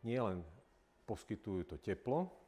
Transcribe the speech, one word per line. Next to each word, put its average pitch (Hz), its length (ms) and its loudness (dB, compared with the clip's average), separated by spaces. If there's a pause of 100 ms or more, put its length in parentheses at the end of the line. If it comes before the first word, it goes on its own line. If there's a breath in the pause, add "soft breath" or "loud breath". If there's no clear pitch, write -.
nielen 101 400 2 (640)
poskytujú 95 640 -2
to - 60 -8
teplo 147 500 2 (160)